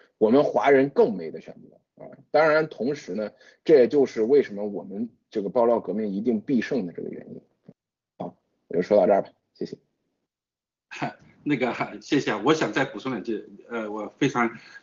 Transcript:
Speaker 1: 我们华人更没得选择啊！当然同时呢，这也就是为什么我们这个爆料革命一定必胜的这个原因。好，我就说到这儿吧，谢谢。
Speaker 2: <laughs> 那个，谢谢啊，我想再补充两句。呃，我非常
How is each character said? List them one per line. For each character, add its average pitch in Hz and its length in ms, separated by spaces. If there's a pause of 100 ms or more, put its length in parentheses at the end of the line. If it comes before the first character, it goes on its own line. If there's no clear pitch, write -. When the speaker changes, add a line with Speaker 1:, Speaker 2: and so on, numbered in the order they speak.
(180)
Speaker 1:
我 110 100
们 131 160
华 113 260
人 139 200
更 156 260
没 82 140
得 69 100
选 - 140
择 - 500
啊！ - 60 (200)
当 156 200
然 156 180
同 135 260
时 - 200
呢， 104 160 (340)
这 160 120
也 120 120
就 139 160
是 113 180
为 127 200
什 104 120
么 101 100
我 101 180
们 101 260 (220)
这 107 120
个 98 60
爆 113 180
料 117 120
革 92 140
命 107 160
一 98 120
定 113 200
必 123 200
胜 104 260
的 85 60
这 - 100
个 - 80
原 - 200
因。 - 100 (760)
好， - 160 (340)
我 - 60
就 90 80
说 104 140
到 92 100
这 101 60
儿 98 100
吧， - 60 (240)
谢 - 140
谢。 - 100 (1120)
Speaker 2:
<laughs> - 240 (320)
那 147 100
个， 120 160 (280)
谢 - 180
谢 127 140
啊， 101 120
我 151 100
想 113 180
再 135 120
补 - 140
充 131 140
两 104 100
句。 107 220 (240)
呃， 117 200
我 104 300
非 139 100
常 120 220 (320)